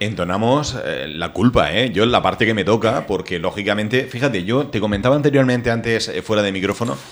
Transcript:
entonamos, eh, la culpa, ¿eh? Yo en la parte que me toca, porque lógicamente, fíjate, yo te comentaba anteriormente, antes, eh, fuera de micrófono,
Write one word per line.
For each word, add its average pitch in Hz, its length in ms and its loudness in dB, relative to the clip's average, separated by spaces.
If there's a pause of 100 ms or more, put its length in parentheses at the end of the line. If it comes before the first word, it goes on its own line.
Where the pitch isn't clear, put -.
entonamos, 110 840 0
eh, 71 240 -4
la 82 240 -6
culpa, 104 400 4
¿eh? 117 200 0
Yo 92 100 2
en 117 80 4
la 110 100 4
parte 92 260 2
que 110 80 2
me 101 100 0
toca, 110 420 2
porque 90 320 -4
lógicamente, 104 680 -2
fíjate, 120 380 -2
yo 123 240 0
te 113 120 -4
comentaba 104 340 2
anteriormente, 131 560 2
antes, 113 380 0
eh, 90 140 -6
fuera 107 200 2
de 101 80 2
micrófono, 101 460 -2 (160)